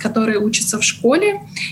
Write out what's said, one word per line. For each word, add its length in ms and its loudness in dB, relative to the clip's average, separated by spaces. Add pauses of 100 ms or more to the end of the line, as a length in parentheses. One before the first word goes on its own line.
которые 380 0
учатся 380 0
в 40 -2
школе, 580 2 (320)